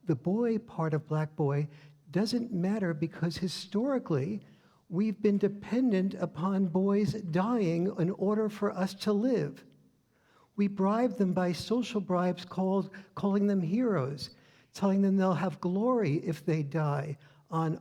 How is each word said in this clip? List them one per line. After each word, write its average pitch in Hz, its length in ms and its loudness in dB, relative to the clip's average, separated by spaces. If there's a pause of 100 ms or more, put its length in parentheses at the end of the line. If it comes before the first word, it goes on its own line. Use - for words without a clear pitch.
the 165 80 4
boy 220 440 0
part 160 360 -4
of 151 140 -2
Black 156 280 -2
Boy 147 320 0 (420)
doesn't 226 420 0
matter 185 420 0
because 160 420 -4
historically 202 1040 -2 (480)
we've 202 320 -2
been 208 160 4
dependent 202 800 0
upon 190 520 0
boys 196 480 2 (180)
dying 185 680 2
in 175 120 2
order 208 380 0
for 208 220 -2
us 185 240 -4
to - 180 -2
live. 202 520 0 (920)
We 202 120 2
bribe 202 500 0
them 190 140 2
by 180 200 0
social 220 480 -2
bribes 180 440 0
called, 190 460 -2 (260)
calling 202 300 2
them 202 140 2
heroes, 170 680 0 (420)
telling 196 300 2
them 196 140 4
they'll 190 180 4
have 165 260 -2
glory 190 640 0
if 165 220 -4
they 160 160 0
die 143 560 -2 (320)
on 160 300 0